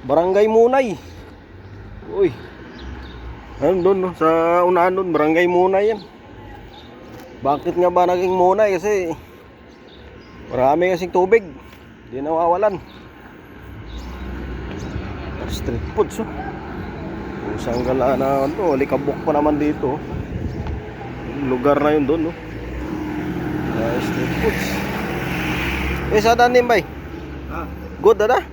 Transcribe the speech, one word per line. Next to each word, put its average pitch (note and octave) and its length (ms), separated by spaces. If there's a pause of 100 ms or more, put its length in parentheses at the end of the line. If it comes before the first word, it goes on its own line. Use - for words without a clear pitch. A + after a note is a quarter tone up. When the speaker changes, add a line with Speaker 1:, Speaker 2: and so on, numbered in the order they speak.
Speaker 1:
Barangay F#3 400
Munay. A#3 480 (1200)
Uy. F3+ 160 (1300)
Ayun E3+ 240
doon, F#3+ 160
no? F#3 160
Sa E3 480
unahan F3+ 320
doon, F#3+ 160
Barangay D#3+ 400
Munay F#3+ 400
yan. G#3 100 (1400)
Bakit D3 320
nga F3 160
ba F3+ 160
naging F3+ 240
Munay? F#3 480
Kasi F#3+ 320 (1400)
marami D#3 400
kasing F3 160
tubig. F#3+ 320 (720)
Di C3+ 80
nawawalan. E3+ 560 (2750)
Street - 360 (120)
foods, G#3+ 240
oh. - 80 (1120)
Kung - 160
saan B2 240
gala C3 320
na, C3+ 320
ano, E3+ 320
alikabok C#3 480
pa D#3 80
naman D3 240
dito, D3 400
oh. - 20 (1500)
Lugar C#3 320
na D3+ 80
yun D3+ 160
doon, D#3+ 240
no? - 20 (1500)
Ah, A2+ 160
street - 360 (120)
foods. - 200 (1500)
Eh, G#3+ 80
sa A#3 160
daan B3 160
din, A#3+ 160
bay? G3+ 160 (680)
Speaker 2:
Ah. E3 160 (320)
Speaker 1:
Good, G#3 160
ada? A#3 240 (100)